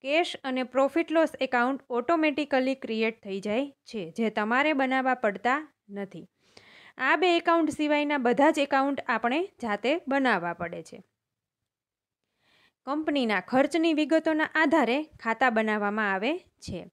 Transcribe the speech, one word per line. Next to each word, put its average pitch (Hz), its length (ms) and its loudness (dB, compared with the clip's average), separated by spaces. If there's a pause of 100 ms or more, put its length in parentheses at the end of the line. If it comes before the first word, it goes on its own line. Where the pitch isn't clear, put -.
કેશ 320 280 0 (120)
અને 254 200 -4
પ્રોફિટ 277 460 0
લોસ 311 300 2
એકાઉન્ટ 262 500 0
ઓટોમેટિકલી 269 840 0
ક્રિએટ 226 460 -4
થઈ 196 200 -8
જાય 214 280 -2 (160)
છે, 214 260 -10
જે 220 200 -2
તમારે 233 420 0
બનાવવા 262 420 0
પડતા 240 460 -2 (300)
નથી. 196 360 -12 (720)
આ 269 180 2
બે 349 200 2
એકાઉન્ટ 339 340 2
સિવાયના 294 480 0
બધા 262 320 4
જ 311 80 -2
એકાઉન્ટ 277 480 0
આપણે 247 340 0 (220)
જાતે 220 280 -2 (180)
બનાવવા 226 460 0
પડે 170 280 -10
છે. - 160 -20 (1900)
કંપનીના 269 540 0
ખર્ચની 294 540 2
વિગતોના 311 600 2
આધારે 285 420 4 (240)
ખાતા 233 300 0
બનાવવામાં 214 640 0
આવે 196 200 -2 (280)
છે 180 200 -10 (120)